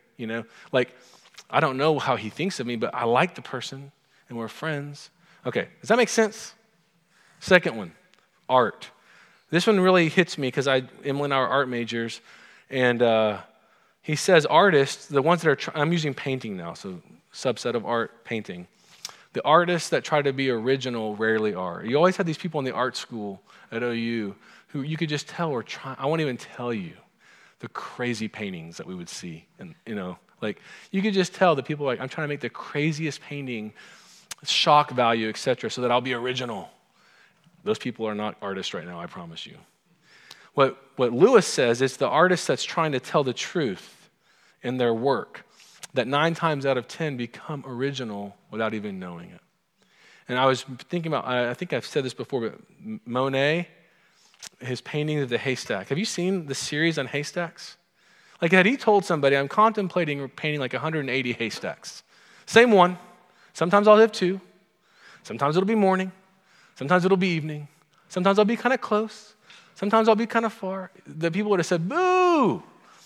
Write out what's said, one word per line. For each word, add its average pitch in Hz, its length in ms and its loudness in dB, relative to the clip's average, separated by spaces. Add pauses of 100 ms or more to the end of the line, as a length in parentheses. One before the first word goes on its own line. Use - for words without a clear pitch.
(160)
You 117 100 -10
know, 113 180 -6 (280)
like, 123 200 0 (560)
I 131 120 2
don't 135 160 2
know 147 240 2
how 131 160 0
he 104 140 -6
thinks 185 280 -4
of 117 80 -6
me, 120 80 -4
but 113 180 -4
I - 120 -4
like 131 320 2
the - 60 -16
person 135 500 -12 (360)
and 117 80 -12
we're 156 120 -6
friends. 147 640 -8 (360)
Okay, 117 220 -2 (120)
does - 80 -16
that 226 80 6
make 240 120 4
sense? - 440 0 (840)
Second 175 380 4
one, 92 160 -10 (560)
art. 123 420 2 (580)
This 175 200 2
one 208 100 6
really 180 300 6
hits - 280 2
me 135 140 -2
'cause 131 160 -2
I, 135 160 2 (220)
Emily 143 220 -2
and 143 80 -2
I - 20 2
are 131 100 2
art 135 220 0
majors, 117 520 -6 (480)
and, 123 320 2
uh, 110 420 2 (600)
he 151 140 -4
says 156 280 4
artists, 151 600 4
the 143 160 2
ones 165 200 4
that 160 80 4
are, 135 60 4
tr-, - 160 -8
I'm 156 200 0
using 151 220 -2
painting 120 420 -6
now, 85 180 -10
so 92 260 -12 (320)
subset 120 440 -2
of 110 100 -4
art, 117 380 -4
painting. 95 420 -8 (680)
The - 100 -4
artists 170 460 4
that 131 120 0
try 151 180 0
to 139 120 0
be 131 180 0
original 120 640 -2
rarely 107 400 2
are. 90 300 -6
You 120 120 0
always 180 200 4
have 185 100 -2
these 156 120 -4
people 160 200 -6
in 135 60 -4
the 127 100 -4
art 123 220 -2
school 104 440 -10 (300)
at 117 140 -4
O 120 80 -2
U 117 420 -4 (340)
who 143 140 -6
you 156 140 -6
could 156 120 -2
just 147 200 -6
tell 165 260 -4
are 117 80 -4
try-, - 340 -12
I 135 100 -4
won't 156 140 0
even 135 160 -2
tell 120 380 -8
you 90 220 -8 (640)
the 117 80 -12
crazy 117 580 -6
paintings 90 520 -10
that - 80 -12
we 92 100 -10
would 87 120 -12
see. 80 380 -14 (140)
And, 85 160 -18 (100)
you 113 80 -10
know, 90 240 -8 (220)
like, 107 200 -8 (300)
you 190 120 -2
could 208 120 0
just 185 200 0
tell 180 200 4
the 135 80 -4
people, 147 240 -4
like, 123 140 -2
"I'm 131 80 -8
trying 156 160 -8
to 147 40 -6
make 143 120 -6
the 127 100 -6
craziest 151 720 -4
painting, 123 520 -10 (720)
shock 147 480 4
value, 117 380 2
et 107 80 -6
cetera, 120 340 -2
so 123 120 -8
that 120 100 2
I'll 120 80 4
be 127 140 -4
original." 120 540 -6 (960)
Those 107 140 -2
people 113 280 -6
are 107 80 -2
not 104 260 -6
artists 95 340 -6
right 87 120 -8
now, 87 140 -12
I 87 60 -10
promise 85 380 -14
you. - 120 -20 (1000)
What, 135 260 4 (140)
what 123 180 0
Lewis 190 340 8
says, 120 360 2
it's 135 140 0
the 127 120 -2
artist 170 380 2
that's 131 160 0
trying 160 300 -2
to 131 80 -2
tell 151 240 0
the 127 80 -2
truth - 760 -6 (540)
in 127 140 -4
their 120 180 2
work 120 500 -2 (500)
that 127 120 0
nine 151 280 0
times 151 300 -2
out 139 120 2
of 120 100 -6
ten 151 300 -6
become 123 500 -10
original 120 720 -6 (140)
without 110 220 -4
even 101 280 -8
knowing 87 300 -12
it. 87 100 -20 (880)
And 123 100 -2
I 131 80 4
was 135 180 2 (260)
thinking 165 220 -4
about, 135 140 -2
I, 123 240 0
I 123 40 -6
think - 180 -8
I've 123 140 -4
said 139 180 -2
this 123 100 -6
before, 123 280 -6
but 107 180 -8 (240)
M-, 107 200 -10
Monet, 135 640 0 (920)
his 123 200 -8
painting 151 380 -4
of 135 100 -2
the 120 100 0
haystack. 120 500 -4
Have 139 100 -2
you 208 60 -2
seen 180 420 -2
the 139 80 -6
series 156 440 -2
on 131 80 -4
haystacks? - 720 -8 (640)
Like, 170 120 2
had 185 140 8
he 262 100 2
told 208 280 4
somebody, 139 320 2
"I'm 139 120 0
contemplating 175 800 0
painting, 151 300 -4
like, 127 120 -4
a 127 60 -2
hundred 156 220 -4
and 135 100 -4
eighty 123 220 -2
haystacks." - 720 -8 (420)
Same 240 240 8
one. 180 280 6 (560)
Sometimes 202 340 4
I'll 214 80 12
have 220 160 8
two. 190 280 -2 (840)
Sometimes 143 320 0
it'll 190 100 2
be 220 80 2
morning. 190 380 4 (640)
Sometimes 170 320 2
it'll 190 100 4
be 185 120 2
evening. 151 400 -4 (400)
Sometimes 190 300 2
I'll 214 60 8
be 220 120 0
kinda 247 200 0
close. - 580 -4 (400)
Sometimes 220 340 2
I'll 220 60 8
be 226 120 -2
kinda 226 240 0
far. 190 400 -10 (160)
The 156 240 -2
people 208 200 0
would 196 80 4
have 160 80 2
said, 170 220 0
"Boo! 339 760 4 (440)